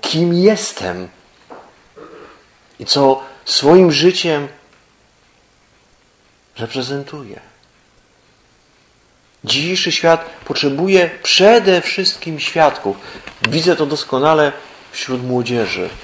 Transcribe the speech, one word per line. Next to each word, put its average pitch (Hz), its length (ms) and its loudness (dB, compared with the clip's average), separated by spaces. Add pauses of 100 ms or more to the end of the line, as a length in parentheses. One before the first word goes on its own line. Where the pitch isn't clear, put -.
kim 170 320 0
jestem 95 760 0 (1700)
i 113 60 -14
co 135 380 2 (220)
swoim 170 460 6
życiem 151 560 0 (2000)
reprezentuję. 131 840 -10 (2000)
Dzisiejszy 170 480 -4
świat 165 380 0 (160)
potrzebuje 165 680 0 (120)
przede 190 580 4
wszystkim - 580 -6
świadków. 139 580 0 (520)
Widzę 160 260 2
to 156 100 0
doskonale 147 680 0 (400)
wśród 123 320 -8
młodzieży. 120 680 -2 (140)